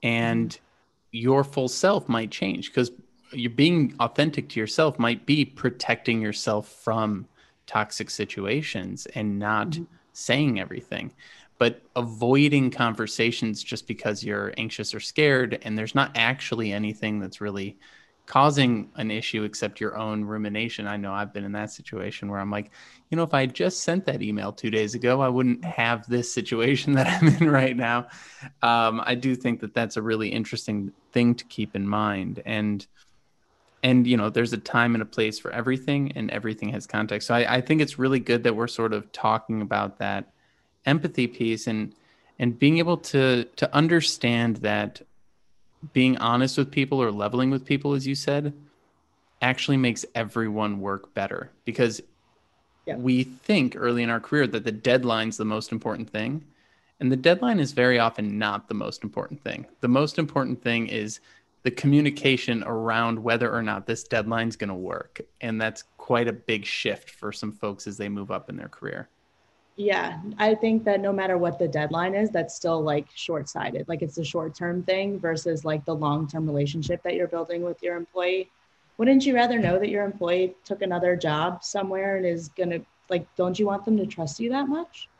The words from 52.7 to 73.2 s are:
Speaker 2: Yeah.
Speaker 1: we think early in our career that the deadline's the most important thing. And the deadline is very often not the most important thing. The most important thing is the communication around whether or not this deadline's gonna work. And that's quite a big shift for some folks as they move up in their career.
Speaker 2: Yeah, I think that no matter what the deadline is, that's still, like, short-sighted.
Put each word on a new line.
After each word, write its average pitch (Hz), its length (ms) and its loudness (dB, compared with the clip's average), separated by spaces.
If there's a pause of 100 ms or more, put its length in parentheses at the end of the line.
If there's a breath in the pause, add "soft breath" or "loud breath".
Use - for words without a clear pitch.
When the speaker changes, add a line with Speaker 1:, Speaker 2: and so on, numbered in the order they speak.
Speaker 2:
Yeah. - 120 -8
Speaker 1:
we 127 260 2
think 127 540 0
early 120 260 0
in 117 80 0
our 117 80 0
career 139 300 2
that 107 160 -4
the 117 80 -2
deadline's 113 640 2
the 110 80 -4
most 107 260 -2
important 110 400 -6
thing. 127 340 -4 (540 soft breath)
And 127 140 2
the 135 40 2
deadline 180 440 4
is 131 100 0
very 123 300 4
often 107 380 0
not 104 280 -2
the - 80 -6
most 104 300 -6
important 104 400 -8
thing. 113 220 -8 (140)
The 131 60 -2
most 135 320 2
important 139 420 -2
thing 117 280 0
is 107 320 -6 (420 soft breath)
the 127 80 2
communication 139 920 2
around 113 580 0
whether 117 320 2
or 117 80 0
not 104 240 -4
this 113 160 -4
deadline's 113 540 -2
gonna 98 180 -6
work. - 460 -8 (200)
And 110 200 -4
that's 110 240 -4 (120)
quite 120 300 2
a 117 60 0
big 107 320 -4
shift - 460 -4
for - 200 -10
some 104 220 -8
folks 101 340 -8
as 104 100 -10
they 104 120 -6
move 101 240 -8
up - 180 -8
in - 60 -10
their - 120 -12
career. - 400 -12 (680)
Speaker 2:
Yeah, 180 420 0 (200)
I 214 180 4
think 220 300 2
that 202 140 2
no 196 120 0
matter 190 260 0
what 170 220 0
the 175 80 2
deadline 156 480 -2
is, 214 140 0
that's 165 220 -4
still, 165 300 -2
like, 151 320 0
short-sighted. - 720 -6